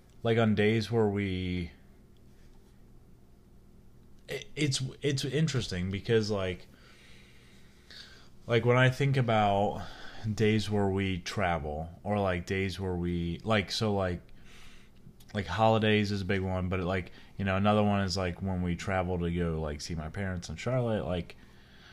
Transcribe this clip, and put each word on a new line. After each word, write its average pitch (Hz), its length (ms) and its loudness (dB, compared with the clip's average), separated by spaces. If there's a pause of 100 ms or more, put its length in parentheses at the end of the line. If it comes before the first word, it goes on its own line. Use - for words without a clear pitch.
(220)
like, 113 160 4
on 110 180 6
days 107 340 4
where 113 180 4
we, 92 600 -2 (2500)
it, - 180 -8 (100)
it's, 139 260 -2 (200)
it's 139 220 -2
interesting 120 640 -2
because, 104 400 0
like, 95 360 -4 (1800)
like, 117 180 2
when 123 120 6
I 127 140 6
think 135 260 0
about 104 640 2 (500)
days 107 380 2
where 101 180 2
we 95 300 0
travel 82 720 -4 (160)
or, 104 140 0
like, 90 280 0
days 95 320 -2
where 92 160 -2
we, 87 500 -2
like, 107 280 0
so, 107 220 0
like, 90 260 0 (1120)
like, 104 120 -2
holidays 107 640 4
is 98 100 -4
a - 20 -4
big 95 160 0
one, 92 280 -2
but, 95 120 -2
like, 90 320 -2 (260)
you 101 60 -2
know, 95 120 0
another 104 260 4
one 101 200 2
is, 92 140 -2
like, 87 260 -2
when 92 200 -2
we 87 140 0
travel 92 420 -2
to 87 120 -2
go, 85 300 0
like, 76 200 -6
see 87 140 -8
my 78 140 -6
parents 92 400 -6
in 80 80 -10
Charlotte. 117 480 -2
Like, 85 320 -4 (560)